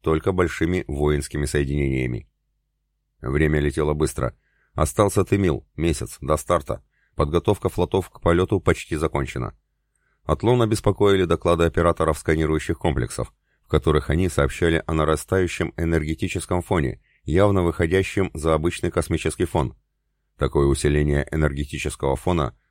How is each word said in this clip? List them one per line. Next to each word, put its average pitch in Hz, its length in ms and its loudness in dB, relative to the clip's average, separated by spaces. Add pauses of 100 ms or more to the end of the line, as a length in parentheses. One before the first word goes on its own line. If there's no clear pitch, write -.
только 80 300 0
большими 90 540 -2
воинскими 73 600 -2
соединениями. 67 800 -2 (920)
Время 76 400 2
летело 73 320 0
быстро. 73 440 -2 (380)
Остался 98 500 0
Тымил, 92 500 0
месяц, 76 460 -2
до 73 160 0
старта. - 480 -2 (320)
Подготовка 82 520 0
флотов 90 420 -2
к - 100 -20
полету 90 400 2
почти - 360 -4
закончена. 71 600 -4 (720)
Атлон 117 340 2
обеспокоили 101 640 2
доклады 85 400 2
операторов 82 540 2
сканирующих 78 600 0
комплексов, - 540 -2 (300)
в - 60 -20
которых 76 420 2
они 87 180 2
сообщали 80 580 0
о 85 60 -4
нарастающем 80 840 0
энергетическом 82 840 -2
фоне, 71 380 -2 (240)
явно 95 380 2
выходящем 87 720 0
за 80 200 0
обычный 82 360 -2
космический 85 540 -2
фон. 78 320 -2 (600)
Такое 71 300 0
усиление 73 640 2
энергетического 71 840 -2
фона 80 400 -2 (140)